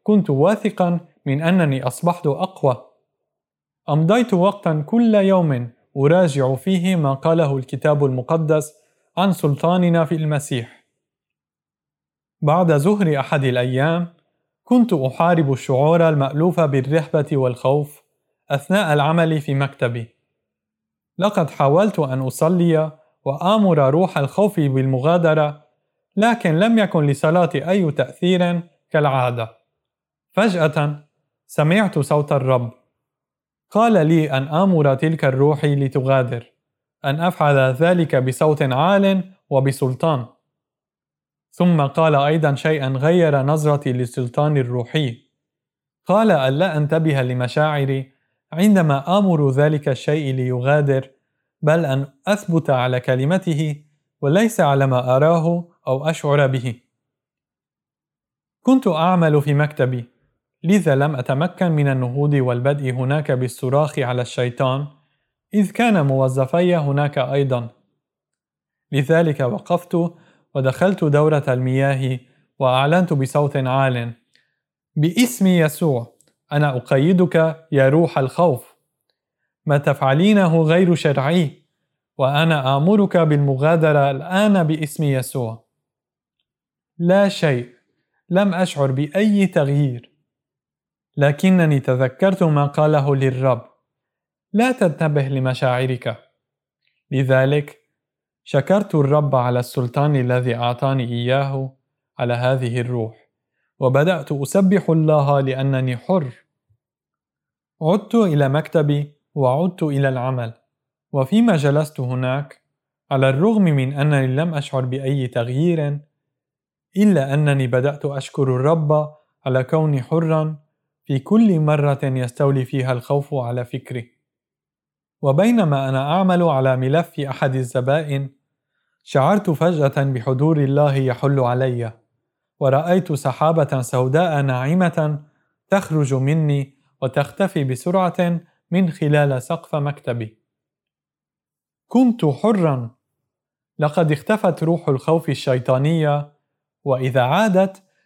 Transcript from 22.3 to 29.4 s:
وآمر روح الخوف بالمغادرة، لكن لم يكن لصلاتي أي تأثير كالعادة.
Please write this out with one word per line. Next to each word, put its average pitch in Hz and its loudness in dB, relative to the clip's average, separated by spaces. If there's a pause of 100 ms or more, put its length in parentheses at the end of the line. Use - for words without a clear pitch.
وآمر 170 2
روح 170 0
الخوف 185 0
بالمغادرة، 147 0 (520)
لكن 208 2
لم 226 2
يكن 180 2
لصلاتي 156 0
أي 185 2
تأثير 175 -2 (300)
كالعادة. 127 -2 (760)